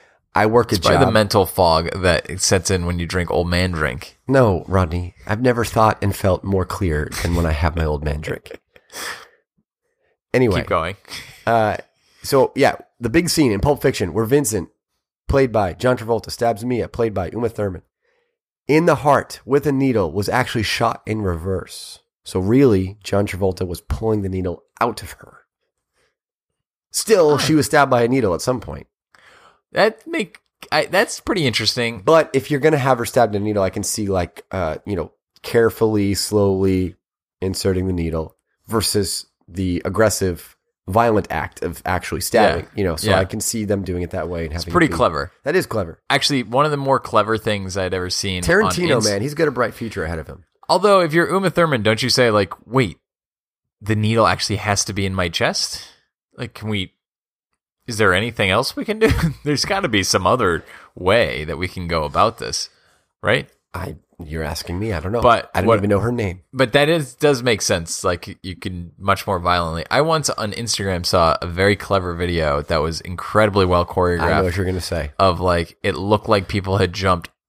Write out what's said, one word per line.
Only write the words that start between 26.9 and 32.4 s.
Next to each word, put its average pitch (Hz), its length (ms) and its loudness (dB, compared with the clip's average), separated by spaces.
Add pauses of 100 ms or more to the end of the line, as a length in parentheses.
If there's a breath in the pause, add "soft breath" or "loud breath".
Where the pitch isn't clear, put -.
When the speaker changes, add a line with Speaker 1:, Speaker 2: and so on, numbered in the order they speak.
Speaker 1:
Still, 175 460 4
Speaker 2:
Huh. 131 80 0
Speaker 1:
she 156 100 2
was 147 100 4
stabbed 143 260 4
by 120 120 4
a 117 40 2
needle 120 260 2
at 80 80 -2
some 127 180 -2
point. - 280 -14 (840 soft breath)
Speaker 2:
That 220 340 0
make, 320 320 -6 (320)
I, 151 140 2
that's 202 340 0
pretty 190 260 -2
interesting. 113 600 -2
Speaker 1:
But 160 280 6
if 135 180 0